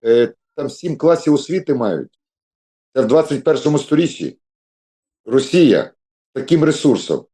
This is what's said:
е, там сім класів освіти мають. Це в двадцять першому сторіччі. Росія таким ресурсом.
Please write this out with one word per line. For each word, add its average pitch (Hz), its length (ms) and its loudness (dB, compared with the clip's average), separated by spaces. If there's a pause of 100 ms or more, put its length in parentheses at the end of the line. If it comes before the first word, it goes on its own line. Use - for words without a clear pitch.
е, 117 280 2 (240)
там 139 140 -8
сім 165 260 -8
класів 160 380 2
освіти 156 400 -2
мають. 92 440 -6 (760)
Це 131 80 0
в 113 40 0
двадцять 147 380 0
першому 151 340 0
сторіччі. 151 600 -2 (880)
Росія 131 640 2 (440)
таким 165 300 0
ресурсом. 123 680 0